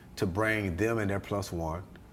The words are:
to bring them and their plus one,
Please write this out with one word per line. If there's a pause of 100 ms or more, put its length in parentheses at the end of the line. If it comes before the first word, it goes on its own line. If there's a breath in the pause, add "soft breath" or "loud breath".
(160 loud breath)
to
bring
them
and
their
plus
one, (300 loud breath)